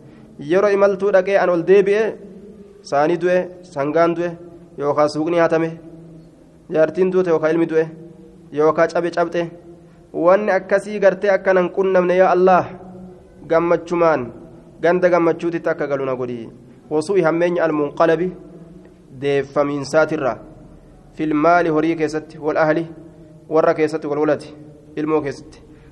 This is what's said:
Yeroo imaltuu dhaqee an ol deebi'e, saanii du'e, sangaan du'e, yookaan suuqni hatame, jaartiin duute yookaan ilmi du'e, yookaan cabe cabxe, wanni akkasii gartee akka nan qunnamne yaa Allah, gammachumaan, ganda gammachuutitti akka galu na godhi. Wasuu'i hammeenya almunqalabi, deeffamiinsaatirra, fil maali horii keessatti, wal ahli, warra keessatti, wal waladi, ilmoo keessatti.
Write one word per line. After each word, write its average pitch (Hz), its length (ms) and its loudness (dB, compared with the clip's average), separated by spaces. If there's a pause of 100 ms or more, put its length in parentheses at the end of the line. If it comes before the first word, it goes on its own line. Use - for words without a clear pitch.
(520)
Yeroo 202 200 2
imaltuu 196 400 0
dhaqee 190 260 2
an 180 120 2
ol 175 180 0
deebi'e, 202 360 4 (880)
saanii 151 300 0
du'e, 180 160 2 (360)
sangaan 160 420 0
du'e, 175 140 -4 (480)
yookaan 147 320 0
suuqni 156 300 -2
hatame, 165 320 0 (1000)
jaartiin 160 400 2
duute 180 220 2
yookaan 156 220 2
ilmi 165 120 2
du'e, 160 180 0 (680)
yookaan 156 420 2
cabe 170 180 -2
cabxe, 170 300 -2 (720)
wanni 190 380 2
akkasii 196 480 -2
gartee 190 300 2
akka 190 240 0
nan 180 220 2
qunnamne 185 400 2
yaa 185 160 4
Allah, 180 340 4 (840)
gammachumaan, 165 840 0 (500)
ganda 180 280 2
gammachuutitti 170 600 0
akka 156 180 -4
galu 139 180 -4
na 131 100 -2
godhi. 123 340 -8 (400)
Wasuu'i 156 320 0
hammeenya 165 440 0
almunqalabi, 160 680 0 (880)
deeffamiinsaatirra, 143 1160 -2 (760)
fil 156 200 -4
maali 170 360 4
horii 156 260 0
keessatti, 156 440 -6
wal 151 180 -2
ahli, 160 300 0 (600)
warra 165 240 2
keessatti, 151 340 -2
wal 147 120 -4
waladi, 151 340 -2 (420)
ilmoo 151 260 -2
keessatti. - 420 -12 (280)